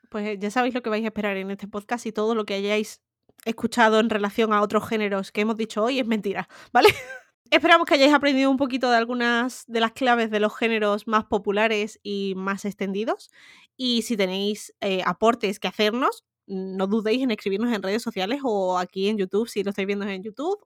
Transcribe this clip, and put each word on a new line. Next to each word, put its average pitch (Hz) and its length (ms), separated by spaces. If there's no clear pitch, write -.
Pues, 208 180
eh, 208 120
ya 208 100
sabéis 247 260
lo 247 60
que 240 80
vais 214 140
a 220 40
esperar 208 300
en 190 140
este 196 160
podcast 214 380
y 220 80
todo 220 220
lo 214 100
que 202 80
hayáis 208 480
escuchado 226 540
en 220 100
relación 214 440
a 208 80
otros 208 260
géneros 202 440
que 208 100
hemos 220 160
dicho 220 260
hoy 254 160
es 226 80
mentira, 202 400
¿vale? 269 180
<laughs> - 400
Esperamos 330 360
que 330 80
hayáis 285 180
aprendido 269 380
un 262 60
poquito 254 340
de 233 60
algunas 240 720
de 226 120
las 226 140
claves 233 360
de 214 100
los 214 160
géneros 214 520
más 214 180
populares 214 800
y 196 340
más 190 260
extendidos. 202 680
Y 240 280
si 233 140
tenéis, 196 640
eh, 190 240
aportes 220 540
que 196 80
hacernos, 233 580
no 190 400
dudéis 220 380
en 247 80
escribirnos 214 420
en 190 80
redes 202 220
sociales 226 400
o 190 340
aquí 190 320
en 220 80
YouTube, 196 320
si 196 140
lo 202 80
estáis 196 160
viendo 202 180
en 196 160
YouTube, 294 440